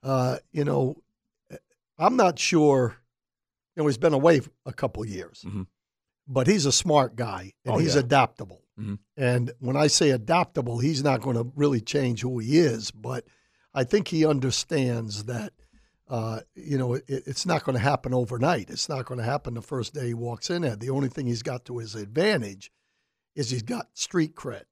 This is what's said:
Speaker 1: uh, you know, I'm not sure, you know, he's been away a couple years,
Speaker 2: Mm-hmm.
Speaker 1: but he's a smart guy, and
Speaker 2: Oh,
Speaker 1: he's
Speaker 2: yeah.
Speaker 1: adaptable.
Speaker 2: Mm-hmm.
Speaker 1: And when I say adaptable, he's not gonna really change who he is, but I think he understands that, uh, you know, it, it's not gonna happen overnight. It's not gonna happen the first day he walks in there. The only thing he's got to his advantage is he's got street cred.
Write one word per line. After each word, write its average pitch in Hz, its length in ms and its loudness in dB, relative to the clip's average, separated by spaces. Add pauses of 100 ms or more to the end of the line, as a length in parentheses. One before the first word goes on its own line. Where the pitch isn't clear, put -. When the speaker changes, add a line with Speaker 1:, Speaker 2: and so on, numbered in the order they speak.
Speaker 1:
uh, 131 360 0 (120)
you 147 140 -2
know, 139 320 0 (1000)
I'm 202 180 4
not 185 220 4
sure, 139 580 4 (800)
you 160 60 -2
know, 151 40 4
he's 135 120 2
been 160 160 4
away 139 260 6 (240)
a 131 80 -10
couple 110 340 -4
years, 92 400 -12
Speaker 2:
Mm-hmm. 98 160 -8 (640)
Speaker 1:
but 131 200 0
he's 180 200 4
a 131 60 2
smart 143 440 2
guy, 95 360 -8 (120)
and 123 100 -2
Speaker 2:
Oh, - 40 2
Speaker 1:
he's 160 160 2
Speaker 2:
yeah. 143 60 6
Speaker 1:
adaptable. 127 600 0 (180)
Speaker 2:
Mm-hmm. 104 140 -6 (220)
Speaker 1:
And 123 440 0
when 131 160 -4
I 151 100 4
say 151 240 6
adaptable, 123 680 0
he's 139 220 0
not 135 200 2
gonna 120 220 0 (100)
really 143 260 2
change 123 420 -2
who 127 180 -4
he 127 180 4
is, 113 320 2
but 120 340 -10 (480)
I 135 120 -2
think 196 240 0
he 156 180 2
understands 123 960 -2
that, 123 280 -8 (560)
uh, 113 320 -6 (140)
you 143 220 -6
know, 123 180 0
it, 143 140 -6
it's 135 380 -6
not 170 180 0
gonna 131 140 0
happen 127 340 0
overnight. 127 580 0
It's - 180 -6
not 131 180 -6
gonna 123 160 -8
happen 123 320 -4
the 113 80 -10
first 123 320 -6
day 131 140 -6
he 117 60 -2
walks 117 360 -8
in 175 120 -2
there. 117 140 -2
The 117 140 -8
only 135 180 0
thing 131 180 -6
he's 117 160 -2
got 123 240 -8
to 123 120 -8
his 110 160 -12
advantage 110 760 -2 (640)
is 135 160 -4
he's 123 120 -4
got 226 320 -8
street 165 400 -2
cred. - 380 -12